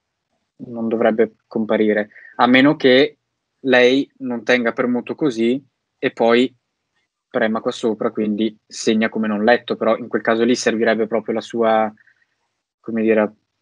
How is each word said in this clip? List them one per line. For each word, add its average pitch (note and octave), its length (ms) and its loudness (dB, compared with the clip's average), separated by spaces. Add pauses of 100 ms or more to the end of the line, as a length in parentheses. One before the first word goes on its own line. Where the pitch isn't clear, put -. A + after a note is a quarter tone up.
(680)
non A#2 220 -8
dovrebbe A2+ 480 0 (100)
comparire, G#2+ 640 -2 (260)
a A#2+ 100 2
meno C3 300 4
che C3+ 420 2 (420)
lei B2+ 580 2
non A#2+ 260 -8
tenga B2 280 0
premuto B2 420 -4
così B2 480 -2 (360)
e C3+ 140 -2
poi A#2+ 420 2 (760)
prema A2 300 -2
qua B2 100 -6
sopra, A2+ 400 -4
quindi G#2+ 460 -4 (100)
segna A2+ 420 -2
come A2 200 -4
non G#2 160 -4
letto, A#2+ 320 0
però A2 200 0
in A#2 120 -10
quel G#2+ 140 -4
caso A2+ 220 0
lì B2 100 2
servirebbe A2+ 520 0
proprio A2 280 -4
la A2+ 60 -4
sua, A2 520 0 (880)
come A2+ 220 -6
dire, A2 300 2 (300)